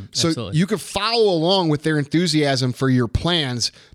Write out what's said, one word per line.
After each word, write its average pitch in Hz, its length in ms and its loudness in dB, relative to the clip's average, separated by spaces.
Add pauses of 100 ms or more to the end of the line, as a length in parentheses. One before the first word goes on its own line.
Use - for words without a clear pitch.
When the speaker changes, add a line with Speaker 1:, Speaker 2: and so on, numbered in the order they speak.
(120)
Speaker 1:
So - 180 -2
Speaker 2:
Absolutely. 123 280 -4
Speaker 1:
you 185 80 2
can 185 140 -2
follow 214 520 0
along 175 380 2
with 147 140 0
their 156 160 0
enthusiasm 143 760 0
for 131 160 -2
your 123 180 2
plans 143 640 -2 (240)